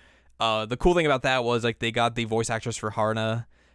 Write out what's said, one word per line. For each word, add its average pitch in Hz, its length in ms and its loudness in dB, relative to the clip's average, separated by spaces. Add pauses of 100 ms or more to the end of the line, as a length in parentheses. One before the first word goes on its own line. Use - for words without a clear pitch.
(400)
Uh, 110 280 0
the 123 100 -4
cool 180 160 4
thing 170 140 4
about 131 160 2
that 131 200 2
was, 120 200 0
like, 117 160 -2
they 117 120 -2
got 120 220 2
the 117 120 -2
voice 113 260 0
actress 113 260 -4
for 110 140 -6
Haruna 110 560 -2 (280)